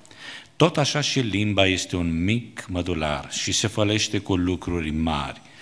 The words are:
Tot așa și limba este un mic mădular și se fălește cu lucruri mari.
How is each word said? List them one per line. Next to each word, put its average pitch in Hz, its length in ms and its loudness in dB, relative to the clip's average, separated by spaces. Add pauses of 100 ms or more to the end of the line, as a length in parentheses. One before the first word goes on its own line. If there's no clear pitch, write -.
(560)
Tot 180 200 4
așa 147 240 2
și 139 200 0
limba 101 460 2
este 92 300 0
un 85 280 2
mic 113 440 -2
mădular 85 640 -2
și - 200 -4
se - 140 0
fălește 104 520 0
cu 98 180 0
lucruri 87 540 -2
mari. 76 500 -2 (220)